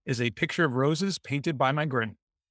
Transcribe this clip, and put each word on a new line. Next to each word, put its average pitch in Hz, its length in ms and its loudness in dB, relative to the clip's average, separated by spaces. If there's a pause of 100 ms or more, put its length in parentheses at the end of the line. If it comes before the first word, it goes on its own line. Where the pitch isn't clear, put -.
is 123 160 -2
a 120 80 2
picture 170 340 -2
of 127 120 2
roses 156 440 0
painted 143 380 -4
by 135 160 2
my 151 100 0
grin. 120 320 -2 (360)